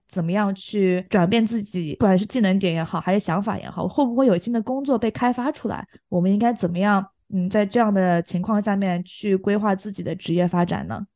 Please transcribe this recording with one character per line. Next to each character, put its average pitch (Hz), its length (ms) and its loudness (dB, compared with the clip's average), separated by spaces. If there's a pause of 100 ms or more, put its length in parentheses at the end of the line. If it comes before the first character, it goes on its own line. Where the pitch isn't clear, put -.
怎 180 140 -4
么 165 60 -2
样 196 240 0
去 185 560 0
转 180 200 4
变 226 160 4
自 220 160 -2
己， 175 340 -6
不 - 100 2
管 190 120 6
是 202 80 0
技 254 160 0
能 190 180 2
点 180 140 0
也 165 100 -2
好， 165 160 -6
还 180 140 0
是 208 60 2
想 180 220 0
法 214 160 -4
也 - 120 -12
好， - 180 -4
会 - 160 0
不 240 120 0
会 269 100 4
有 196 120 6
新 233 160 -4
的 233 80 0
工 262 220 -4
作 262 140 0
被 226 120 -2
开 247 220 0
发 247 180 -4
出 269 200 -6
来？ - 180 -8 (220)
我 180 100 0
们 180 120 4
应 202 60 2
该 233 140 2
怎 196 180 -2
么 175 80 -6
样， 196 280 2 (280)
嗯， 185 160 -2
在 208 160 2
这 202 140 0
样 214 140 2
的 180 280 2
情 175 200 -4
况 214 200 0
下 202 140 0
面 185 300 -2
去 196 300 -2
规 196 200 0
划 208 180 0
自 196 160 -6
己 196 140 -8
的 165 100 -6
职 175 200 -4
业 175 120 4
发 175 200 2
展 - 220 -4
呢？ 113 180 -8 (100)